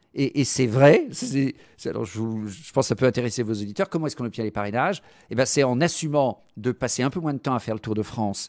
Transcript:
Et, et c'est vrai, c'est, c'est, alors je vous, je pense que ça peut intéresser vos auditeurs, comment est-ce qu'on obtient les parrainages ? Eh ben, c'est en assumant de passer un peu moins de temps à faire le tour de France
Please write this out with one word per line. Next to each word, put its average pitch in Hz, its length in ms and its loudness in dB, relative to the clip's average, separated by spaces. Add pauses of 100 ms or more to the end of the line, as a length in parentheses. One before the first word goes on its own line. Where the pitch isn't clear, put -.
(140)
Et, 139 280 0
et - 20 6
c'est 127 240 0
vrai, 139 440 8
c'est, 135 440 -2 (220)
c'est, - 120 -8
alors 113 140 -4
je 110 160 -8
vous, 110 280 -4
je - 260 -14
pense 131 120 2
que - 40 -2
ça 120 60 0
peut 127 100 2
intéresser 123 380 0
vos 110 100 -2
auditeurs, 104 340 -4
comment 160 200 -2
est-ce - 100 -6
qu'on 123 80 -6
obtient 113 180 -6
les 107 80 -4
parrainages ? 107 500 -2 (280)
Eh 107 60 -10
ben, 127 100 2
c'est 143 180 2
en 127 160 2
assumant 147 600 0 (140)
de 117 160 -2
passer 123 320 -2
un 135 80 0
peu 180 80 -6
moins 151 160 -4
de 127 40 -6
temps 135 140 -2
à 120 60 0
faire 110 160 -4
le 104 40 -6
tour 110 140 -4
de 107 80 0
France 104 480 -4